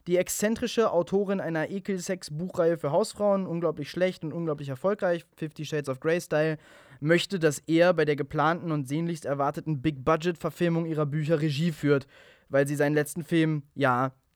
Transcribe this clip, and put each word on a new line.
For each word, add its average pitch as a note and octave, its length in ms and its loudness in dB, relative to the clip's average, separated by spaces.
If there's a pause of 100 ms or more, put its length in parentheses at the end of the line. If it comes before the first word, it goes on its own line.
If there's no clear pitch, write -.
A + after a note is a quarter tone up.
Die F3 100 2
exzentrische A3 760 0
Autorin F#3+ 480 0
einer D#3 300 -2
Ekelsex-Buchreihe F3+ 1080 -2
für C#3+ 140 -4
Hausfrauen, G3 540 0
unglaublich D#3+ 440 -4
schlecht F3+ 340 -2
und D3+ 80 -6
unglaublich D3+ 380 -4
erfolgreich, F3+ 560 -2 (100)
Fifty D#3 300 -8
Shades C#3+ 240 -4
of C3 100 -6
Grey E3 180 0
Style, D#3 380 0 (440)
möchte, E3+ 380 2
dass D#3 280 2
er E3+ 260 6
bei D#3+ 140 2
der D3 100 2
geplanten D3+ 560 0
und C#3+ 160 -2
sehnlichst E3 380 -4
erwarteten C#3+ 560 -2
Big-Budget-Verfilmung E3 1040 0
ihrer D3+ 180 0
Bücher D3 380 0
Regie D#3 300 0
führt, C#3+ 340 0 (420)
weil C#3 180 2
sie D3 100 -2
seinen D3 180 2
letzten D3+ 280 -2
Film, D#3 420 2 (100)
ja, C3 380 2 (240)